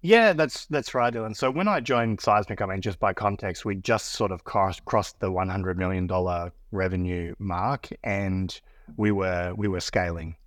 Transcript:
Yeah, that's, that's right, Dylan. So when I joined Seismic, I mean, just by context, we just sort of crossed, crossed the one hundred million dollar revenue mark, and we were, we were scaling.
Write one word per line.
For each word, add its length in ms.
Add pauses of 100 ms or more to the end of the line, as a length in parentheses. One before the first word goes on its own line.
Yeah, 300
that's, 340
that's 280
right, 180
Dylan. 240
So 140
when 180
I 120
joined 400
Seismic, 420
I 40
mean, 140
just 180
by 140
context, 520
we 100
just 380
sort 200
of 120
crossed, 420
crossed 340
the 100
one 180
hundred 300
million 280
dollar 460 (200)
revenue 680
mark, 500 (140)
and 560 (380)
we 160
were, 440
we 120
were 120
scaling. 560 (100)